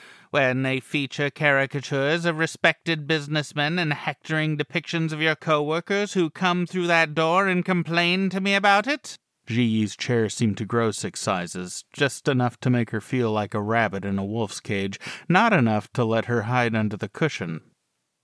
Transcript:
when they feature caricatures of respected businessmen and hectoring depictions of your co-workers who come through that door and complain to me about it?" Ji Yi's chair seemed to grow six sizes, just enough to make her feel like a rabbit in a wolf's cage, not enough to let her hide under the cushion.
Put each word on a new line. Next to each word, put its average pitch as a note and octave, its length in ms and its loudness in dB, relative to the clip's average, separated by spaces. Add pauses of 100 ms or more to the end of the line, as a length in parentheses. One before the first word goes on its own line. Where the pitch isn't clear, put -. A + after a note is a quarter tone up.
(320)
when C3 320 2
they C3 160 0
feature C#3+ 500 -2
caricatures C#3 920 0
of E3+ 140 0
respected D#3+ 680 0
businessmen D3 720 -2
and D#3 140 0
hectoring D#3 640 -4
depictions D#3+ 540 -4
of D#3 100 -4
your D#3+ 140 2
co-workers E3 800 0
who E3+ 160 2
come F3+ 360 0
through F3 220 -4
that E3 280 4
door E3 320 4
and F3+ 180 0
complain F3 640 0
to F#3 100 -4
me G3 140 0
about G3+ 340 4
it?" - 300 -6 (300)
Ji A#2 160 2
Yi's A2 320 2
chair A2+ 340 0
seemed G#2+ 280 0
to A2+ 80 -6
grow A2+ 260 0
six - 280 -8
sizes, F2+ 720 -4
just - 360 -2
enough B2 320 0
to - 100 -2
make A#2+ 220 0
her G#2+ 100 -4
feel B2 300 -2
like G#2+ 240 -2
a G#2+ 60 -2
rabbit G#2 440 0
in G2 140 -2
a G2 40 -2
wolf's G#2+ 360 -4
cage, G2 400 -4 (280)
not G#3 240 4
enough A2+ 420 2
to B2 120 0
let A2 200 0
her A#2+ 180 0
hide A#2+ 320 0
under G#2+ 200 0
the G2 140 -6
cushion. E2+ 520 -4 (640)